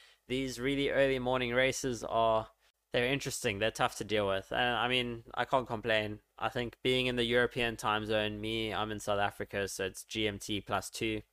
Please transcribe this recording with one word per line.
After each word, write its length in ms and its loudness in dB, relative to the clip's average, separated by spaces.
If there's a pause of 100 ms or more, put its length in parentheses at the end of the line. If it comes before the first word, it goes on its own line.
(280)
These 320 -2
really 300 2
early 280 4
morning 360 0
races 500 2
are, 440 4 (440)
they're 140 2
interesting. 520 -2
They're 120 2
tough 260 0
to 80 -6
deal 240 0
with. 220 -2
And, 260 0
I 120 0
mean, 360 0 (100)
I 100 0
can't 220 0
complain. 540 0 (180)
I 100 -2
think 340 -4
being 240 4
in 100 0
the 80 2
European 520 2
time 300 0
zone, 340 0
me, 320 -2
I'm 200 -2
in 80 -6
South 180 0
Africa, 500 -2
so 180 -4
it's 180 -8
G 240 -2
M 100 -4
T 220 -6
plus 280 -4
two. 340 -4 (100)